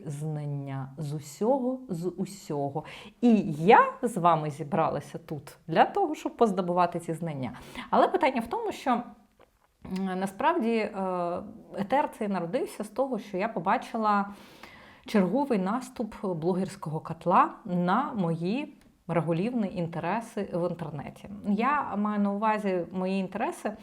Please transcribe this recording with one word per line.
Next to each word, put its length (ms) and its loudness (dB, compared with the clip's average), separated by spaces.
знання, 920 -6
з 160 -6
усього, 640 0
з 280 -4
усього. 640 -4
І 140 8
я 420 8
з 160 0
вами 320 4
зібралася 680 -2
тут 400 -10
для 180 6
того, 300 0
щоб 220 -8
поздобувати 600 2
ці 140 -6
знання. 400 -6
Але 180 6
питання 340 2
в 60 -6
тому, 240 -4
що, 200 -2
м, 1300 -6
насправді, 560 0
е, 160 0
етер 420 0
цей 100 -4
народився 560 -2
з 60 -10
того, 300 -2
що 180 -8
я 100 0
побачила 840 0
черговий 520 4
наступ 640 -4
блогерського 760 -2
котла 540 2
на 480 2
мої 640 -2
регулівні 680 0
інтереси 800 -4
в 160 2
інтернеті. 600 -8
Я 480 0
маю 240 0
на 120 2
увазі 480 2
мої 280 0
інтереси, 520 -4